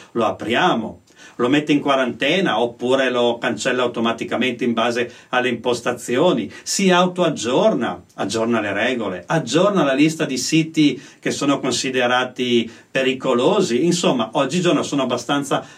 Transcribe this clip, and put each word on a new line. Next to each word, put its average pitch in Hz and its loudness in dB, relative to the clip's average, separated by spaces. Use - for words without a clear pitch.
lo 117 0
apriamo. 120 -2
Lo 123 0
mette 147 2
in 147 4
quarantena 135 0
oppure 127 0
lo 120 2
cancella 127 -2
automaticamente 117 -2
in 117 0
base 117 -2
alle 123 0
impostazioni, 123 0
si 190 0
autoaggiorna, 175 0
aggiorna 113 -2
le 101 -4
regole, 104 -2
aggiorna 165 2
la 135 2
lista 156 2
di 131 -4
siti 156 2
che - -4
sono 143 0
considerati 123 0
pericolosi. 131 2
Insomma, 160 0
oggigiorno 160 0
sono 139 -2
abbastanza 135 -2